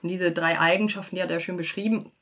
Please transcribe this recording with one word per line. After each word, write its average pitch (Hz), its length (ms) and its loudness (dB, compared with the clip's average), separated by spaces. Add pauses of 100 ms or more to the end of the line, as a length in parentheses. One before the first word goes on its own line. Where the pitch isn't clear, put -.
Und 170 60 -4
diese 180 240 0
drei 165 260 2
Eigenschaften, 190 560 2
die 180 80 -2
hat 170 80 -2
er 170 80 0
schön 185 180 -6
beschrieben 196 540 -2 (120)